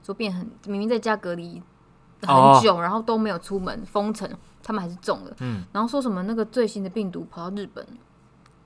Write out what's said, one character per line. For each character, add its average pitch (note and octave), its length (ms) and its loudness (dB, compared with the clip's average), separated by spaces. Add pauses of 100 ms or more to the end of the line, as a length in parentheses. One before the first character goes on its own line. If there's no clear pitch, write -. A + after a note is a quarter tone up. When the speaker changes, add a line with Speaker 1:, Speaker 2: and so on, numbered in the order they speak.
Speaker 1:
说 G3 120 -10
变 G#3+ 160 -4
很， F3+ 160 -6 (200)
明 G3+ 120 -6
明 G#3 80 -4
在 A#3 120 0
家 A3 180 -2
隔 F3 180 -6
离 E3+ 280 -12 (580)
很 C3+ 420 10
久， G3 140 6
Speaker 2:
哦。 E3+ 60 -4
Speaker 1:
然 F3 80 0
后 A3 100 0
都 A3+ 160 0
没 A3 140 0
有 E3+ 80 -4
出 G3 200 -6
门， F3+ 280 -8
封 G#3 260 -2
城， G3+ 180 -8 (320)
他 A3+ 100 -8
们 G3+ 100 -2
还 F3 60 -6
是 F3 80 -12
中 C3+ 280 -4
了。 - 160 -18
Speaker 2:
嗯。 A2+ 320 -6
Speaker 1:
然 G#3 100 -2
后 A#3 60 0
说 C#4+ 120 -2
什 B3 100 -2
么 F3+ 140 -2
那 A3 100 -4
个 A3 100 0
最 A3+ 220 0
新 G#3 160 -6
的 F#3+ 80 -6
病 G3 200 -4
毒 E3+ 200 -10
跑 F3 180 -12
到 G3 80 -8
日 G3+ 160 -8
本。 - 140 -16 (800)